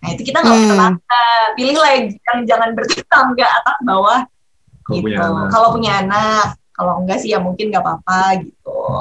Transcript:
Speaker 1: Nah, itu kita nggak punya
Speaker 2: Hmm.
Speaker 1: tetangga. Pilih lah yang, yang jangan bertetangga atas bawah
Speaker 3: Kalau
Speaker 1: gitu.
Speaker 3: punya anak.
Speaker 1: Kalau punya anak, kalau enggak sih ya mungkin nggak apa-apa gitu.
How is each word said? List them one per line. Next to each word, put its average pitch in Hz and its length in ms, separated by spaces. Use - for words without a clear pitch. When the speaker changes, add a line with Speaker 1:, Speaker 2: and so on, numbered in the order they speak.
Speaker 1:
Nah, 165 80
itu 175 140
kita 277 180
nggak 269 80
punya 226 160
Speaker 2:
Hmm. 208 80
Speaker 1:
tetangga. 190 500
Pilih 262 240
lah 311 140
yang, 254 180
yang 233 360
jangan 226 280
bertetangga 240 800
atas - 280
bawah 208 380
Speaker 3:
Kalau - 160
Speaker 1:
gitu. 92 60
Speaker 3:
punya - 160
anak. - 300
Speaker 1:
Kalau 226 220
punya 226 280
anak, 208 460
kalau 180 260
enggak 185 220
sih 220 100
ya 208 80
mungkin 185 300
nggak 196 160
apa-apa 185 580
gitu. - 380